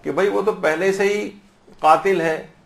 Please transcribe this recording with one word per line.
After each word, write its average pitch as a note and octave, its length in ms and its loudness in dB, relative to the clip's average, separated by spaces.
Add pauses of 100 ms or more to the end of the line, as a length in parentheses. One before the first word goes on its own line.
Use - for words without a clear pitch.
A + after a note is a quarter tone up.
कि D3+ 80 -6
भाई, F#3 180 0
वो G3+ 120 -2
तो G#3 100 0
पहले F3 420 0
से G3 100 -2
ही G#3 240 -2 (540)
कातिल E3 400 2
है D#3+ 320 -4 (120)